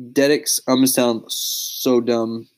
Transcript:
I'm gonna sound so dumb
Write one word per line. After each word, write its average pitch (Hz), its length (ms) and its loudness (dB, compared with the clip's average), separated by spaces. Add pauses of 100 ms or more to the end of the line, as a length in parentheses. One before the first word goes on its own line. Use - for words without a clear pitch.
(680)
I'm 131 100 2
gonna 131 100 4
sound 120 420 0
so - 720 -2
dumb 113 560 -4